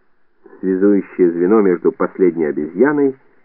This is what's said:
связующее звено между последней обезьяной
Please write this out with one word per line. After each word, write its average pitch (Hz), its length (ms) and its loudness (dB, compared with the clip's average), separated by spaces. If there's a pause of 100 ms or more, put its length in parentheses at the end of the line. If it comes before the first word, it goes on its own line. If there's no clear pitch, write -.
(600)
связующее 92 720 0
звено 90 300 2
между 87 320 0
последней 87 540 -2
обезьяной 113 680 -2 (280)